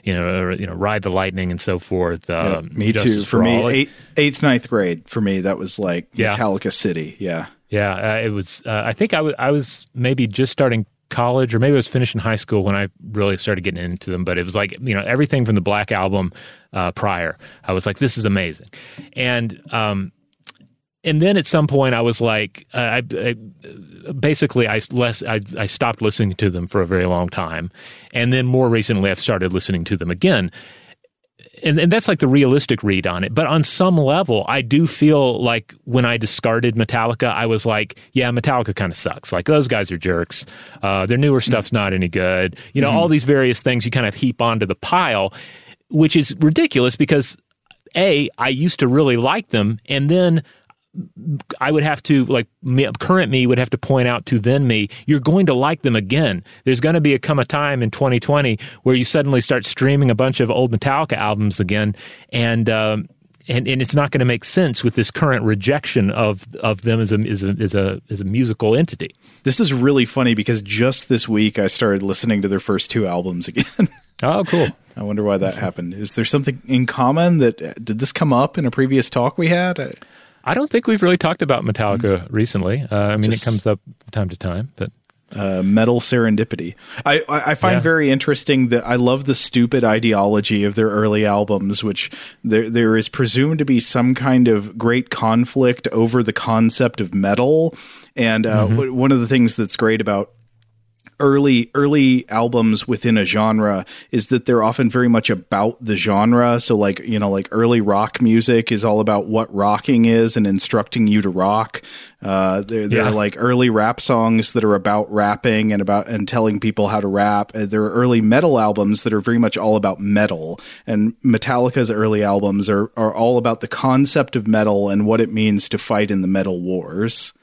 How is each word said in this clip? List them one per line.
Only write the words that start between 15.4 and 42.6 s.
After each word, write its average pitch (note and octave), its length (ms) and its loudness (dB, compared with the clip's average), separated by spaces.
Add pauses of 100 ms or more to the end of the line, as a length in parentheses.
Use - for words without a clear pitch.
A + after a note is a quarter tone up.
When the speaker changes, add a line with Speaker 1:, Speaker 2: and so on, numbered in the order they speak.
Speaker 1:
from G#2+ 100 2
the F#2+ 60 2
Black G2+ 300 -2
Album, F#2+ 400 0 (420)
uh, F2+ 200 -2
prior. F2 440 -4 (280)
I F#2 80 -4
was F#2 120 -4
like, G2+ 140 -4
"This C3 180 -2
is A2 60 -4
amazing." F#2+ 460 -4 (440)
And, A#2+ 480 -4 (120)
um, G#2 400 -4 (880)
and D#3 180 0
then G3+ 140 4
at F3 100 0
some D3+ 220 2
point C3+ 280 2
I A#2 60 0
was A#2 200 0
like, G#2+ 520 -2
uh, B2 40 -6
I, A#2+ 260 -2 (100)
I, A#2+ 200 -4 (800)
basically C3 540 0
I G#2+ 100 -2
s-, - 160 -6
less, A#2+ 300 0
I, A2 180 -2 (160)
I G#2+ 80 -4
stopped A#2 360 -4
listening G#2 340 0
to G2+ 140 0
them F2 180 -4
for - 140 -2
a F2 40 0
very F2+ 220 0
long F2+ 200 0
time. E2 440 -8 (420)
And A#2+ 180 0
then B2+ 140 0
more B2+ 240 2
recently G#2 420 0
I've F#2 80 -4
started F#2 320 -2
listening F#2 340 -2
to G2+ 120 -2
them E2 140 -6
again. G2 380 0 (1120)
And, D3+ 160 2
and E3+ 120 4
that's, A3 160 0
like, F3+ 120 0
the C#3 80 2
realistic C3+ 560 4
read F#2+ 220 0
on F2+ 180 -2
it. G#2 120 -6
But D#3 120 0
on D#3 160 2
some F#3+ 340 2
level, C#3 500 2
I C3+ 140 0
do C#3 260 2
feel C#3+ 560 2
like A#2 400 -2
when B2 220 2
I A#2 120 0
discarded A2+ 580 0
Metallica, A#2 580 0
I A2 140 -2
was A2 180 0
like, G#2+ 340 -2 (140)
"Yeah, B2 180 0
Metallica A#2+ 440 0
kinda F2+ 200 -4
sucks. - 360 -8
Like, F2 140 -2
those D3+ 220 2
guys G#2+ 240 -2
are F2 60 -4
jerks. E2+ 480 -4 (360)
Uh, G2 240 0
their A#2+ 120 0
newer C#3 240 2
stuff's A#2+ 320 -2
not G2+ 200 0
any F#2 140 0
good." F#2 500 -2 (160)